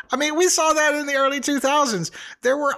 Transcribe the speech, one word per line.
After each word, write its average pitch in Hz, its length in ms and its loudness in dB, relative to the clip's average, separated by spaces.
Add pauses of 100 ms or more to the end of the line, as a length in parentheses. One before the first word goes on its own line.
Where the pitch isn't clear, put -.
(120)
I 254 40 0
mean, 294 180 -2
we 359 140 4
saw 320 240 2
that 302 240 2
in 294 100 -4
the 285 80 -4
early 269 240 0
two 285 220 -2
thousands. 269 500 0 (320)
There 262 140 2
were 285 220 -2